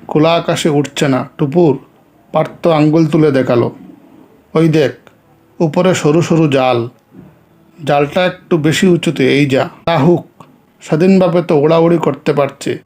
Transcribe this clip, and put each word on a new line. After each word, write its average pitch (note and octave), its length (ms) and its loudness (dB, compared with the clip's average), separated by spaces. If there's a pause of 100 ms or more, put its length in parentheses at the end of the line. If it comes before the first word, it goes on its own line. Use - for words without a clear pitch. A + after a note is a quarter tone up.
খোলা D#3+ 260 0
আকাশে E3+ 340 -2
উঠছে C#3+ 400 -2
না C3 200 -2 (100)
টুপুর, D#3 400 0 (540)
পার্থ - 340 -4
আঙ্গুল D#3 400 2
তুলে D3+ 240 2
দেখালো। B2+ 460 0 (800)
"ওই D#3+ 140 2
দেখ, D3 240 0 (680)
উপরে F3+ 360 0
সরু D3+ 280 0
সরু E3 260 0
জাল। B2+ 400 0 (960)
জালটা D3 420 0
একটু F3 320 -4
বেশি D#3 280 0
উঁচুতে, D3 460 0
এই C#3+ 140 2
যা। C3 220 0 (160)
তা E3 140 0
হুক, E3+ 280 0 (540)
স্বাধীনভাবে F3+ 600 0
তো E3+ 140 0
ওড়াউড়ি E3 420 2
করতে D#3 340 -4
পারছে, - 540 -4